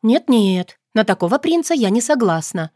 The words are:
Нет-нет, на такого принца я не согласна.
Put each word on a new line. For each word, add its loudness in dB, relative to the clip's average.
Нет-нет, 0
на 2
такого -2
принца -2
я 0
не 2
согласна. -2